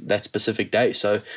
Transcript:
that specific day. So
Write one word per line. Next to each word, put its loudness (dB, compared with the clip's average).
that 0
specific -2
day. 4
So 0